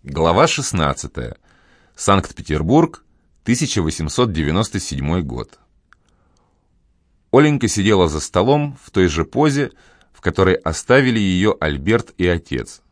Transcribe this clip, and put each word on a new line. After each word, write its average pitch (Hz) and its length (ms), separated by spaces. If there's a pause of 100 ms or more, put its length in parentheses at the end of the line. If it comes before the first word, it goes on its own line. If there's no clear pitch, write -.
Глава 82 440
шестнадцатая. 73 880 (580)
Санкт-Петербург, 98 1080 (400)
тысяча 123 360
восемьсот 80 520
девяносто 82 460
седьмой 78 440
год. 60 360 (1700)
Оленька 139 380
сидела 98 400
за 76 100
столом 139 640
в - 80
той 92 160
же 78 160
позе, 143 480 (400)
в - 80
которой 92 360
оставили 123 640
её 95 380
Альберт 78 600
и 87 100
отец. 82 540 (100)